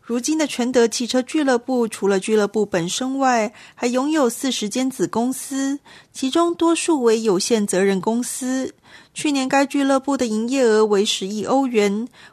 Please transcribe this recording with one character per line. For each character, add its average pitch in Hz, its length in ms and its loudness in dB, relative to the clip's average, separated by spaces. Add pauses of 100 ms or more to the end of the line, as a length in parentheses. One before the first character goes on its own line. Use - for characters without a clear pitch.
如 240 200 -4
今 302 160 -2
的 311 100 0
全 247 240 -4
德 240 160 4
汽 226 180 -4
车 254 160 0
俱 302 220 -2
乐 262 140 2
部， 240 280 0
除 214 220 -4
了 196 100 4
俱 220 200 0
乐 202 100 4
部 208 180 0
本 175 220 -2
身 262 300 -4
外， 240 340 2 (240)
还 - 120 -4
拥 254 220 0
有 302 200 2
四 254 200 -4
十 214 200 -4
间 254 200 -2
子 190 160 -2
公 233 280 -2
司， 269 460 -4 (340)
其 - 160 -4
中 339 260 0
多 339 180 2
数 320 280 0
为 226 200 4
有 214 160 2
限 208 300 0
责 220 160 0
任 196 160 2
公 226 240 -2
司。 262 500 -6 (400)
去 302 200 -2
年 262 160 0
该 277 160 4
俱 285 180 -2
乐 269 160 2
部 277 160 -2
的 262 100 0
营 220 220 -2
业 262 160 2
额 220 220 6
为 208 180 2
十 208 240 -2
亿 208 160 -6
欧 269 240 2
元， 214 400 0 (240)